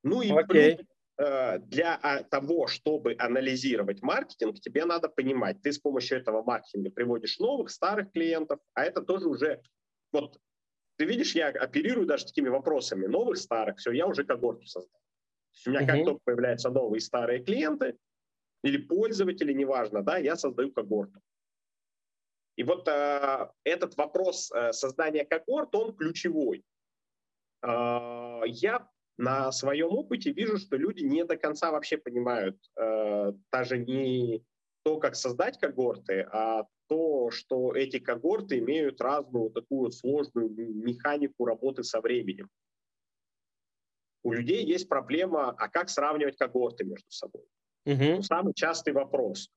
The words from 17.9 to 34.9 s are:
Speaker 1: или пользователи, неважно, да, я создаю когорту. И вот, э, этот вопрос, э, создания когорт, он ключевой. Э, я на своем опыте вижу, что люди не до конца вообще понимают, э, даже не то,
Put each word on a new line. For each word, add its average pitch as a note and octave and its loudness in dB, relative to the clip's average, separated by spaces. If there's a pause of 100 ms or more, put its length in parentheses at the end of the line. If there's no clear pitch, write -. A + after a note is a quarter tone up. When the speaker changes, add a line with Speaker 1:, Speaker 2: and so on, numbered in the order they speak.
Speaker 1:
или C#3 2
пользователи, F#3 0
неважно, B2 0
да, D#3 0
я D#3+ 0
создаю C3+ -2
когорту. G#2 -4 (1400)
И A#2+ -4
вот, F3 0
э, C#3+ 0 (160)
этот F3 -2
вопрос, - 0
э, A#2 0
создания D3+ 0
когорт, B3 -2
он A3 0
ключевой. D#3+ -2 (1000)
Э, A#2+ -2
я F#3 -2 (300)
на C3 0
своем D3 0
опыте - -2
вижу, G#3+ 0
что - -2
люди F3+ 4
не D3 2
до E3 0
конца D#3 0
вообще D3+ -2
понимают, A#2+ -2 (220)
э, G#2 0 (180)
даже B2+ 0
не B2+ 0 (400)
то, D#3 2